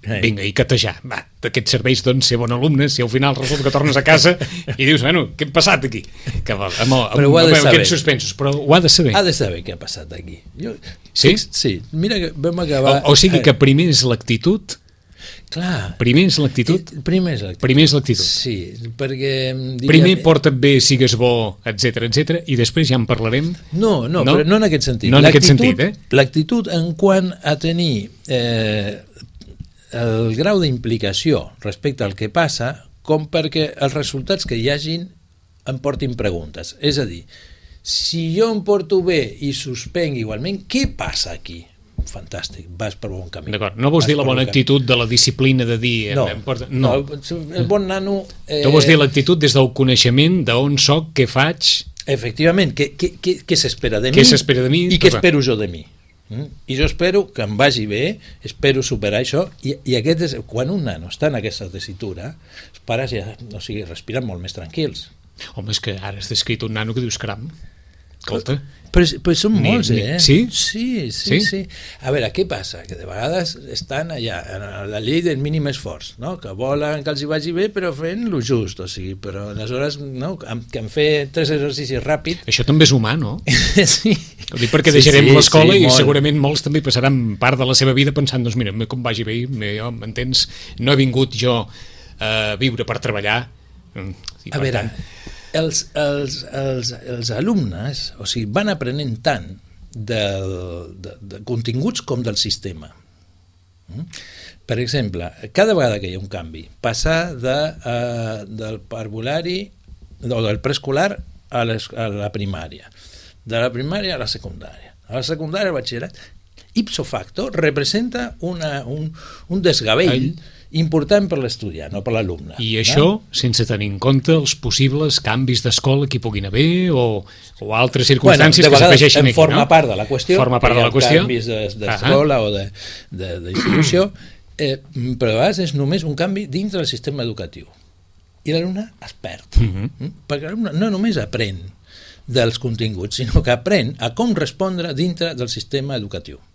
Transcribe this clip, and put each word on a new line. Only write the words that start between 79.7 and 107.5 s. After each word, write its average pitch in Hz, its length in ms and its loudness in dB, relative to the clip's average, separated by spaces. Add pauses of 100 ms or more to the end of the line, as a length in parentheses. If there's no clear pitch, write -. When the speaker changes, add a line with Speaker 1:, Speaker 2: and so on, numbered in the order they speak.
Speaker 1:
no? 143 380 -8 (100)
Amb, 117 240 -10
que 113 160 -8
en 104 80 -10
fer 151 140 2 (260)
tres 156 240 0
exercicis 135 480 -4
ràpid. 151 400 -4
Speaker 2:
Això - 240 -2
també 156 160 6
és 135 80 6
humà, 117 240 2
no? 104 220 -4 (240)
Speaker 1:
<laughs> - 260 4
Sí. - 240 2 (400)
Speaker 2:
Ho 117 80 -6
dic 120 80 0
perquè 156 240 4
Speaker 1:
Sí, 147 80 8
Speaker 2:
deixarem 139 300 8
Speaker 1:
sí, 143 80 10
Speaker 2:
l'escola 156 340 8
Speaker 1:
sí, 196 80 8
Speaker 2:
i 160 80 6
Speaker 1:
molt. 127 80 6
Speaker 2:
segurament 143 480 4
molts 143 240 0
també 151 160 0
passaran 123 560 0
part 131 160 2
de 131 80 0
la 127 100 0
seva 131 220 4
vida 139 160 2
pensant, 135 320 0
"Doncs 120 160 -2
mira, 104 160 -4 (160)
com 123 100 -6
vagi 117 220 -4
bé, 110 240 -4
me, 107 300 -6
jo, 110 120 -8
m'entens? 117 600 -4 (340)
No 135 80 4
he 143 80 4
vingut 131 320 2
jo 117 300 0 (580)
a 110 140 -4 (260)
viure 123 240 -2
per - 160 -6
treballar". 104 400 -2 (560)
Mm, 95 160 -10 (320)
i - 80 -12
Speaker 1:
A 143 60 -4
Speaker 2:
per 135 100 -2
Speaker 1:
veure, 117 80 -2
Speaker 2:
tant 107 160 -4 (600)
Speaker 1:
els, 156 300 -2 (180)
els, 143 360 -2 (120)
els, 131 420 -4 (220)
els 117 240 -6
alumnes, 135 640 -2 (180)
o 101 80 -14
sigui, 110 240 -6
van 202 240 -2
aprenent 127 480 -6
tant 95 300 -4 (420)
del, 95 1040 -6
de, 95 240 -16
de 98 240 -16
continguts 123 560 -4
com 127 240 -6
del 104 160 -4
sistema. 82 480 -8 (1000)
Mm? 120 180 -12 (580)
Per 117 160 -4
exemple, 107 480 -4 (240)
cada 214 220 2
vegada 120 260 0
que 95 80 -8
hi 90 80 -8
ha 95 60 -10
un 95 100 -14
canvi, 80 320 -12 (160)
passar 160 560 -2
de, 127 200 -2 (280)